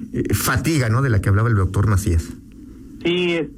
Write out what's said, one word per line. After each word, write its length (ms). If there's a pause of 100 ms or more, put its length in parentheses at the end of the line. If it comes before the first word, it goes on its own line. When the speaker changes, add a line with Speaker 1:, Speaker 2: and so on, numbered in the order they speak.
(140)
Speaker 1:
eh, 200
fatiga, 540
¿no?, 140
de 80
la 100
que 80
hablaba 220
el 60
doctor 320
Macías. 360 (800)
Speaker 2:
Sí, 280
es, 260